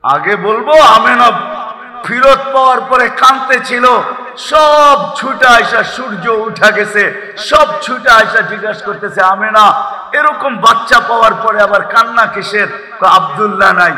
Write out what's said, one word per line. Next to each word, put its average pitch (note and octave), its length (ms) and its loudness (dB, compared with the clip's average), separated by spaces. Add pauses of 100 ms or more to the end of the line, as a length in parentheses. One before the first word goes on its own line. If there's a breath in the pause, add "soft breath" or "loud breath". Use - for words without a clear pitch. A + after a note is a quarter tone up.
আগে D3+ 340 -2
বলবো, A3 440 -2
আমেনা B3 500 4 (720)
ফিরত C4 340 2 (140)
পাওয়ার C4 280 2
পরে B3+ 280 0
কাঁদতে C4 520 0
ছিল, B3 260 -2 (500)
সব D4 800 2
ছুটা B3+ 360 0
আইসা A#3 320 2
সূর্য G#3+ 460 -8
উঠা G#3+ 420 0
গেছে, G#3 680 -4
সব D4+ 420 0
ছুটা B3 340 0
আইসা A3 260 2
জিজ্ঞাসা G#3 440 -8
করতেছে, F#3 380 -6
"আমেনা, G3+ 720 2 (180)
এরকম C#4+ 440 -2
বাচ্চা A3+ 520 2
পাওয়ার A3+ 240 2 (100)
পরে G#3+ 200 0
আবার G3+ 200 0
কান্না A3+ 440 0
কিসের?" - 760 -6
কয়, - 100 4
"আব্দুল্লাহ G3 600 0
নাই।" F3+ 260 0